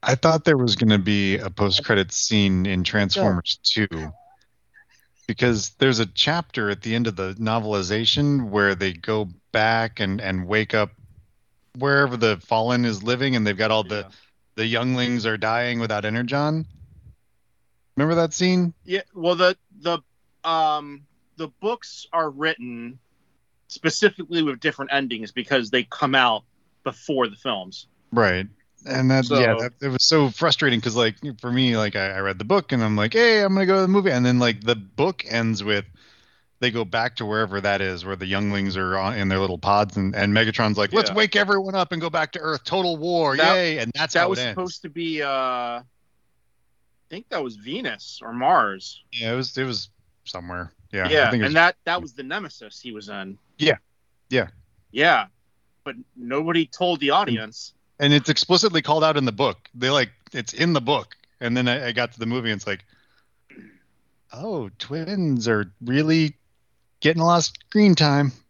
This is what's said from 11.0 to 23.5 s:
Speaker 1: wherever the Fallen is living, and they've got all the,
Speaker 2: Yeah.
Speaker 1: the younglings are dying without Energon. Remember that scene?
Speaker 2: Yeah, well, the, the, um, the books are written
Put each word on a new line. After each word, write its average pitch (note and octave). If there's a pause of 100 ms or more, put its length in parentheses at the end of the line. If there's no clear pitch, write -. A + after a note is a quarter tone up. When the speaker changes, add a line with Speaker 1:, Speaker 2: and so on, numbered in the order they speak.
Speaker 1:
wherever C#3
the A2
Fallen A#2+
is G#2+
living, B2
and A2
they've G2+
got A2
all A2
the, G2+
Speaker 2:
Yeah. - (480)
Speaker 1:
the A2
younglings A#2+
are A2
dying A#2
without G#2+
Energon. C#3 (1300)
Remember D3+
that E3
scene? F3+ (120)
Speaker 2:
Yeah, F#3+ (120)
well, F3
the, F3+ (240)
the, E3 (500)
um, D3+ (340)
the D#3+ (120)
books -
are E3
written B2 (720)